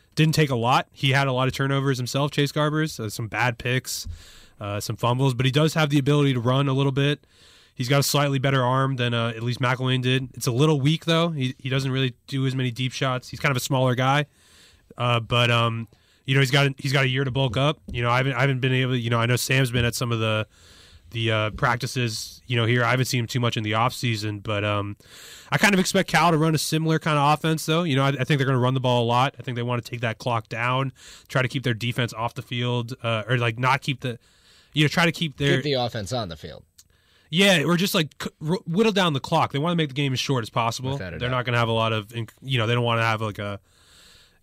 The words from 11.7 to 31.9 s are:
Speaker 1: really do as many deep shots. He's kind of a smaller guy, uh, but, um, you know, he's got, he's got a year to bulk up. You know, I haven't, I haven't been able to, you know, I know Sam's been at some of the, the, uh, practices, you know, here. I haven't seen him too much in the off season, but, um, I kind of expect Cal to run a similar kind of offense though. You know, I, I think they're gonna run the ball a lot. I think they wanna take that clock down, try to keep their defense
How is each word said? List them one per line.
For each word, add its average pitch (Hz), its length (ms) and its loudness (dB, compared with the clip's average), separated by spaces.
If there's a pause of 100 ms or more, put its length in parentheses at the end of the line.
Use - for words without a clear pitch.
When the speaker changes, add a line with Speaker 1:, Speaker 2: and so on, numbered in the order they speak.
Speaker 1:
really 131 220 -2 (140)
do 135 200 -2
as 127 80 -2
many 127 160 -2
deep 127 200 -4
shots. 127 380 -4
He's 117 100 -12
kind 147 120 2
of 127 60 2
a 123 60 -4
smaller 127 320 2
guy, 135 300 2 (720)
uh, 120 220 2
but, 120 320 2
um, 113 360 0 (380)
you 135 100 0
know, 139 40 4
he's 131 120 2
got, 139 260 4
he's 135 160 -4
got 139 100 2
a 131 60 2
year 131 160 -2
to 127 60 -4
bulk 131 260 0
up. 143 220 0 (120)
You 120 120 -4
know, 120 80 0
I 123 60 4
haven't, 131 160 0
I 123 80 0
haven't 135 200 2
been 131 120 2
able 127 200 0
to, 127 60 0
you 113 100 -2
know, 117 100 2
I 113 60 2
know 123 100 2
Sam's 131 360 0
been 123 140 2
at 120 100 0
some 120 180 -4
of 113 60 -2
the, 110 280 -2 (600)
the, 113 220 -2
uh, 107 200 0
practices, 120 960 -4
you 123 80 -2
know, 117 100 2
here. 123 180 2
I 117 80 2
haven't 127 140 2
seen 123 160 -2
him 113 60 -4
too 123 140 -2
much 120 160 0
in 113 60 -4
the 107 100 -2
off 117 200 2
season, 107 460 -4
but, 104 240 -4
um, 104 320 -2 (560)
I 143 60 2
kind 202 160 4
of 185 80 4
expect 185 280 0
Cal 165 220 4
to 160 60 2
run 160 180 2
a - 20 2
similar 160 400 0
kind 151 200 0
of 143 160 4
offense 160 320 -2
though. 160 180 0
You 143 140 0
know, 139 80 2
I, - 40 2
I 131 140 0
think 147 140 2
they're 131 100 2
gonna 135 100 2
run 123 160 2
the 135 60 0
ball 123 240 2
a - 20 0
lot. 123 320 2
I - 60 -16
think 123 140 -6
they 120 60 -4
wanna 120 180 -2
take 120 200 -10
that 113 160 -4
clock 117 300 -4
down, 127 460 -2 (340)
try 131 140 0
to 127 80 0
keep 131 140 -6
their 123 100 0
defense 120 400 -2